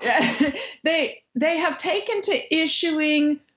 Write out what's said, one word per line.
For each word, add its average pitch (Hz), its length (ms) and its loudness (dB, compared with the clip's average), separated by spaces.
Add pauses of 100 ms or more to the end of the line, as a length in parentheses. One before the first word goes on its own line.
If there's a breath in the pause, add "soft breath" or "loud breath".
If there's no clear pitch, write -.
<laughs> 240 520 0 (320 loud breath)
They, 311 360 0 (140)
they 311 240 0
have 320 200 -2
taken 403 440 -2
to - 340 0
issuing 302 840 0 (160)